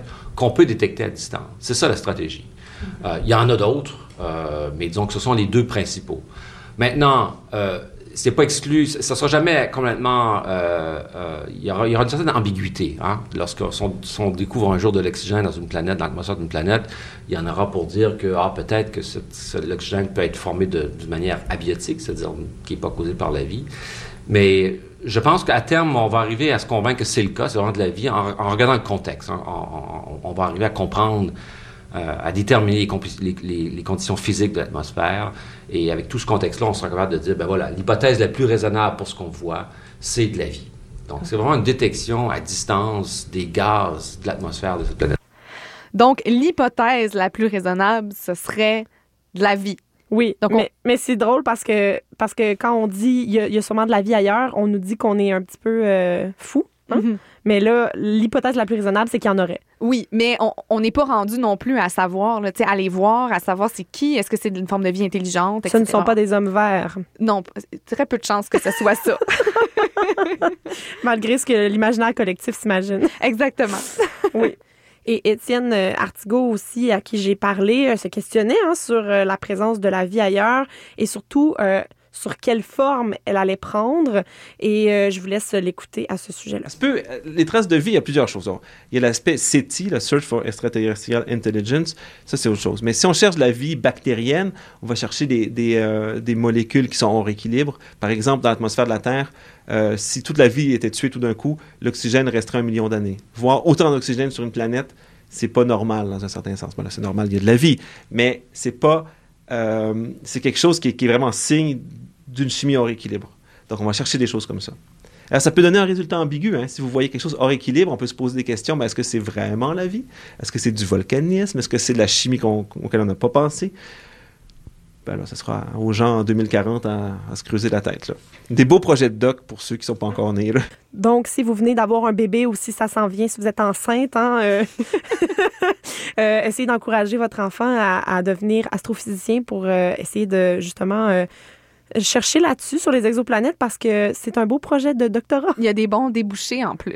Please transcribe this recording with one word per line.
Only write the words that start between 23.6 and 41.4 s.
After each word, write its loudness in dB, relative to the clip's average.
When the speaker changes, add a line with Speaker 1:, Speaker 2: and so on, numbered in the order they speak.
Speaker 1:
Mais 4
je 0
pense 4
qu'à 2
terme, 2
on 4
va 2
arriver 0
à 2
se -6
convaincre 0
que 0
c'est 2
le 0
cas, -2
c'est -2
vraiment 0
de -4
la 2
vie, -4
en, 0
en -2
regardant 4
le 2
contexte, -6
hein. -6
On, -8
on, -10
on -8
va -2
arriver -2
à 0
comprendre, 0
euh, -6
à -4
déterminer 4
les 2
compli-, -6
les, -2
les, -4
les -10
conditions -4
physiques 0
de -2
l'atmosphère. -4
Et 0
avec -4
tout -6
ce -6
contexte-là, 0
on 0
sera -6
capable -2
de -2
dire, -2
ben -4
voilà, -2
l'hypothèse 2
la 4
plus 0
raisonnable 2
pour -10
ce -12
qu'on -10
voit, -8
c'est -2
de -4
la -2
vie. -12
Donc, -8
c'est -6
vraiment 2